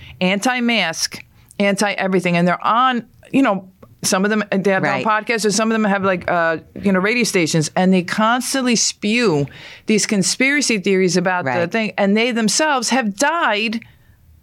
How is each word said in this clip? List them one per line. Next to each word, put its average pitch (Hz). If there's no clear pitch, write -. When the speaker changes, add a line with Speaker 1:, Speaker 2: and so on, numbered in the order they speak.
Speaker 1:
anti-mask, 208
anti-everything. 190
And 175
they're 175
on, 240
you 269
know, 202
some 190
of 208
them, 214
they 196
have 190
Speaker 2:
Right. 135
Speaker 1:
their 220
own 214
podcasts, 220
or 208
some 220
of 226
them 220
have, 196
like, 190
uh, 165
you 196
know, 185
radio 220
stations, 160
and 185
they 185
constantly 240
spew 208
these 214
conspiracy 254
theories 185
about 180
the 131
Speaker 2:
Right. 170
Speaker 1:
thing, 220
and 202
they 233
themselves 233
have 226
died 233